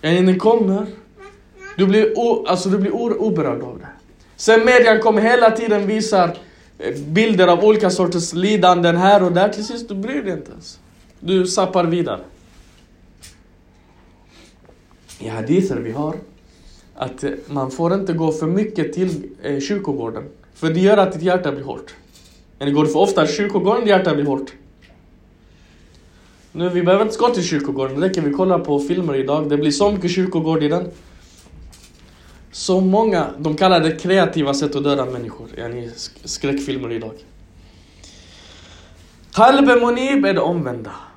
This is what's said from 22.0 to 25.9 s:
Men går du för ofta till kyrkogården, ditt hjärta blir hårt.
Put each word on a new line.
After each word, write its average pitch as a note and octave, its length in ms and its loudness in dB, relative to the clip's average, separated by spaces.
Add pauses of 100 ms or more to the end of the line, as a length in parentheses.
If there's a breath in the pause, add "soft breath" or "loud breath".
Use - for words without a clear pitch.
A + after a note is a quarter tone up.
Men C#3+ 160 -2
går D3+ 100 4
du D3 60 0
för - 100 0
ofta G3+ 260 2
till - 100 -4
kyrkogården, G3+ 440 -2
ditt G#3+ 100 0
hjärta F#3 240 2
blir C#3+ 100 -2
hårt. C#3 280 -6 (2000 soft breath)